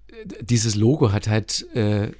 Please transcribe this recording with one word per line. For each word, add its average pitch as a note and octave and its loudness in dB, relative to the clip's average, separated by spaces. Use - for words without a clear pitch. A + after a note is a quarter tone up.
äh, A3 -16
dieses A2 0
Logo G#2+ 4
hat G#2 -2
halt, G#2+ -2
äh, G#2 0